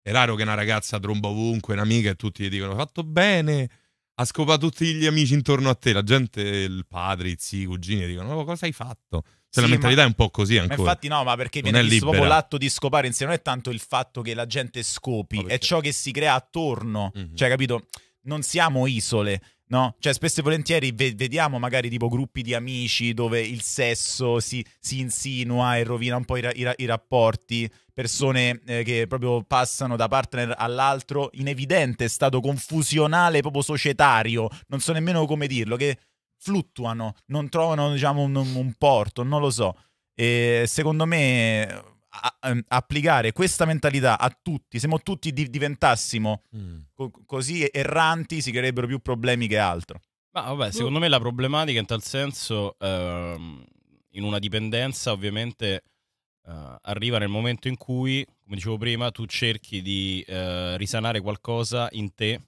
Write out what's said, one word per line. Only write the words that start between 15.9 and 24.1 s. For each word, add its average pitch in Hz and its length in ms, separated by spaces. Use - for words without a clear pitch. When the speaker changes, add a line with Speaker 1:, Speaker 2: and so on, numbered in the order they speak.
Speaker 2:
si - 200
crea 147 220
attorno. 113 800
Speaker 1:
Mhm. 87 220
Speaker 2:
Cioè, 127 140
capito? 127 360
Non 147 180
siamo 143 460
isole, 104 560
no? 127 320
Cioè, 139 160
spesso - 260
e - 20
volentieri 151 500
ve-, 120 220
vediamo 131 440
magari 123 320
tipo 120 180
gruppi 123 320
di 120 140
amici 120 580
dove 117 300
il 113 180
sesso 120 800